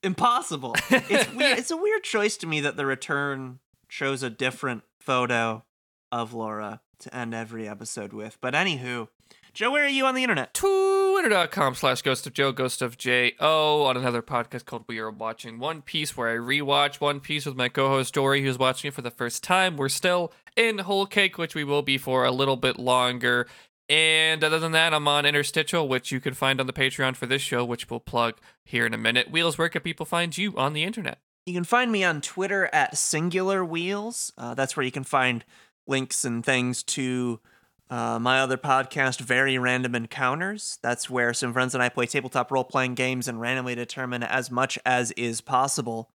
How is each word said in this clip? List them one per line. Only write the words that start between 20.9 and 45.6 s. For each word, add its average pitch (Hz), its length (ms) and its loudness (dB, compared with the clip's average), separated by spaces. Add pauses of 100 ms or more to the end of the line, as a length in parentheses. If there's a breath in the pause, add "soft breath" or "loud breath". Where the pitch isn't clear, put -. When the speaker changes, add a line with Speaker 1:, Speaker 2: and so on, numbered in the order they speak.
Speaker 2:
Cake, 196 320 2
which 165 160 -4
we 151 100 -2
will 143 180 2
be 139 140 2
for 127 300 2
a 127 40 6
little 135 260 2
bit 127 220 0
longer. 123 680 2 (420 loud breath)
And 160 560 4
other 160 160 2
than 160 100 -2
that, 160 240 4
I'm 147 140 2
on 143 180 4
Interstitial, 147 640 0
which 127 240 0
you 131 80 -2
can 131 120 -4
find 135 280 0
on 131 80 -2
the 131 40 -6
Patreon 131 440 -2
for 131 100 -8
this 135 160 -2
show, 123 220 0
which 120 260 -6
we'll 117 80 -8
plug 117 380 -2 (280 soft breath)
here 117 220 0
in 113 80 0
a - 20 -4
minute. 117 360 2
Wheels, 165 260 0
where 165 100 2
can - 140 -4
people 160 240 -8
find 170 320 -2
you 202 180 -2
on 143 180 0
the 151 100 -2
internet? 202 340 -6 (260)
Speaker 1:
You 180 100 -6
can 175 100 -2
find 240 260 2
me 196 140 2
on 160 160 2
Twitter 190 520 -2
at 147 240 2
Singular 185 680 0
Wheels. 190 760 -4
Uh, 120 160 -8
that's 135 220 0
where 135 100 0
you 123 60 -4
can 135 100 -6
find 127 420 0 (440 soft breath)
links 131 360 0
and 117 220 -2
things 123 380 0
to 127 560 -2 (500 soft breath)
uh, 117 300 -2
my 127 200 4
other 131 160 2
podcast, 135 640 0
Very 131 380 2
Random 127 380 0
Encounters. 139 840 -4
That's 120 300 -2
where 120 240 2
some 123 180 -2
friends 127 220 0
and 127 80 2
I 123 60 2
play 120 180 0
tabletop 131 460 -2
role-playing 127 420 0
games 127 320 -2
and 117 140 -6
randomly 123 340 -2
determine 120 480 -6
as 123 260 -2
much 127 380 0
as 123 260 2
is 117 280 -4
possible. 127 760 -2